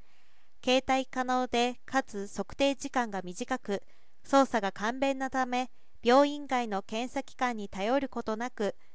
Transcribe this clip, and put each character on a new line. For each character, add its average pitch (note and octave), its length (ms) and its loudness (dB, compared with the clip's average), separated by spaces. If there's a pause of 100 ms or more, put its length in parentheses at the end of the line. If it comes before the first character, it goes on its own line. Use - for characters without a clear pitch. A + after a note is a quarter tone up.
(640)
携 B3+ 240 4
帯 C4 180 2
可 B3+ 180 -2
能 B3+ 240 2
で A#3+ 360 2
か C4+ 180 2
つ G3+ 260 -6
測 - 280 -6
定 C#4 200 4
時 - 140 -6
間 A#3+ 200 0
が G3 120 -4
短 A#3+ 360 -4
く、 G3+ 240 -2 (400)
操 C4+ 220 6
作 A#3 180 0
が G3 80 0
簡 A3+ 280 -2
便 C4+ 200 2
な C4 120 -4
た C4 160 0
め、 B3 240 -2 (320)
病 C4+ 260 8
院 D4 180 -6
外 B3 220 0
の G3+ 140 -2
検 A#3+ 300 -4
査 C4+ 100 -2
機 - 140 -8
関 B3 200 0
に G3+ 120 -6
頼 G#3+ 300 2
る C4+ 100 -2
こ A#3 140 -6
と A3 140 -2
な A#3+ 140 -4
く、 - 260 0 (180)